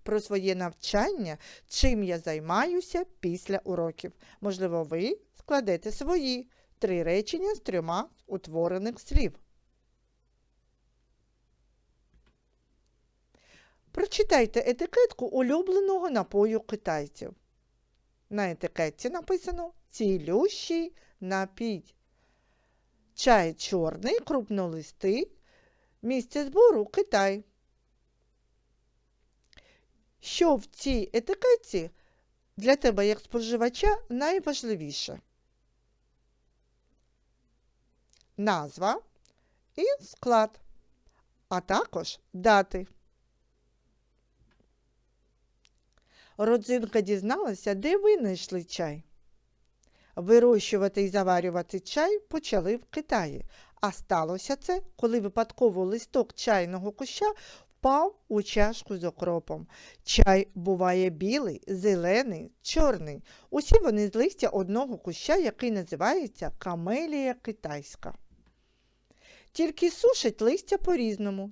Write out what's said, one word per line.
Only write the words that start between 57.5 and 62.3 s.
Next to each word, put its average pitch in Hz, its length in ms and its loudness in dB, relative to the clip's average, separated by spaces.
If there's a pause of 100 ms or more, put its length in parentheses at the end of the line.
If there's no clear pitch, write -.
впав 302 460 0 (140)
у 208 140 0
чашку 208 540 0
з 170 80 -8
окропом. 165 600 -4 (380)
Чай 190 500 6
буває 185 560 0
білий, 190 560 -4
зелений, 190 840 0 (100)